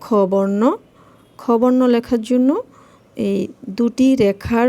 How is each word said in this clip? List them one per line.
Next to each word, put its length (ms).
খ 60
বর্ণ। 320
খ 40
বর্ণ 280
লেখার 360
জন্য 280
এই 220
দুটি 380
রেখার 520